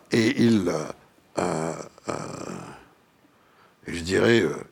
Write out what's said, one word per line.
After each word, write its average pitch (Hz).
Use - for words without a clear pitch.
et 117
il, 107
euh, 78
euh, 80
euh, -
je 85
dirais, 95
euh, 71